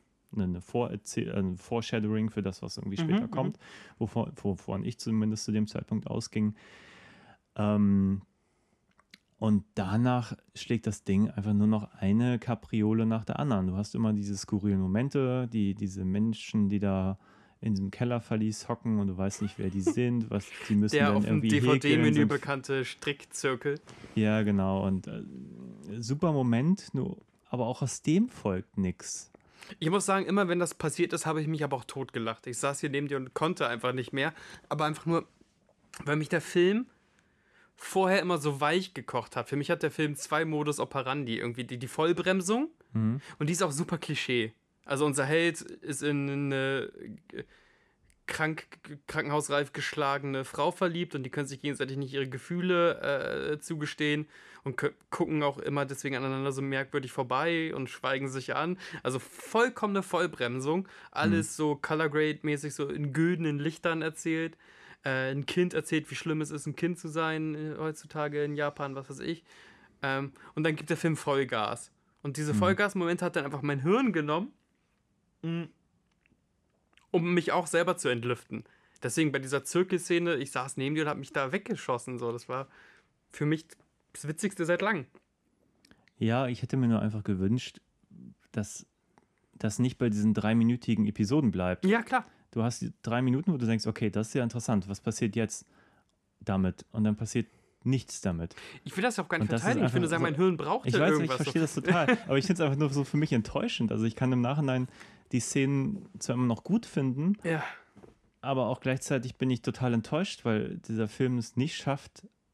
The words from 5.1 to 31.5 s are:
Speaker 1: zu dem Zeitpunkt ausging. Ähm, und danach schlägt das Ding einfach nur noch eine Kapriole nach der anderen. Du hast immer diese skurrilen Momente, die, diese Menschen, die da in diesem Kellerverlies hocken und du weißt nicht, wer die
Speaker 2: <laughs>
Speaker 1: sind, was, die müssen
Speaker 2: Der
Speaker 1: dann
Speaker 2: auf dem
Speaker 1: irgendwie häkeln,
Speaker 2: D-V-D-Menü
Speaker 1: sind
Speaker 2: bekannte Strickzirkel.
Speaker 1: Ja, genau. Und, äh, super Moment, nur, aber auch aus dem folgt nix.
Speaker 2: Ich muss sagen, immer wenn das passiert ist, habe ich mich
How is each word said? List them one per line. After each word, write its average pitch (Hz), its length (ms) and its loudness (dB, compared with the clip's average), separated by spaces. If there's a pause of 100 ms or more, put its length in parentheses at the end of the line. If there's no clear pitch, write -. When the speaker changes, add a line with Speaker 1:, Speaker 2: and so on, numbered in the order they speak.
Speaker 1:
zu 110 80 -2
dem 107 140 2
Zeitpunkt - 400 -4
ausging. 110 480 -2 (1040)
Ähm, 101 640 4 (1160)
und 107 260 4 (100)
danach 117 600 2 (180)
schlägt - 320 -2
das 107 180 -2
Ding 101 260 4
einfach 104 220 -2
nur 104 140 4
noch 107 280 0
eine 117 440 2
Kapriole 110 640 0
nach 113 200 0
der - 140 -4
anderen. 110 280 2
Du 92 100 -2
hast 104 180 -4
immer 110 180 2
diese 101 240 -2
skurrilen 98 440 0
Momente, 127 720 0
die, 101 220 0
diese 98 300 -4
Menschen, 104 640 0
die 101 100 2
da 95 400 0 (420)
in 113 140 -2
diesem 95 160 -2
Kellerverlies 110 800 -2
hocken 113 300 -2
und 101 100 2
du 92 80 -2
weißt 95 260 -2
nicht, 104 160 -6
wer 98 120 -2
die 95 100 -2
Speaker 2:
<laughs> - 0 -
Speaker 1:
sind, 117 500 2
was, 104 160 -2 (220)
die 110 60 4
müssen 104 220 4
Speaker 2:
Der 143 120 6
Speaker 1:
dann 104 80 4
Speaker 2:
auf 104 80 4
dem - 120 2
Speaker 1:
irgendwie 110 200 4
häkeln, 131 240 6
Speaker 2:
D-V-D-Menü 151 340 6
Speaker 1:
sind 147 140 6
Speaker 2:
bekannte 135 560 -2
Strickzirkel. 143 960 -4 (340)
Speaker 1:
Ja, 107 280 4
genau. 98 440 2
Und, 95 200 0
äh, 107 160 -10 (800)
super 143 320 0
Moment, 131 640 2
nur, - 240 -4 (300)
aber 123 180 -2
auch 123 160 -4
aus - 200 -4
dem 196 260 4
folgt - 500 -4
nix. - 520 -4 (480)
Speaker 2:
Ich 156 120 0
muss 190 140 2
sagen, 190 220 2
immer 196 220 2
wenn 175 100 2
das 175 160 0
passiert 165 380 0
ist, 165 120 -4
habe 156 160 0
ich 151 60 -2
mich 151 180 0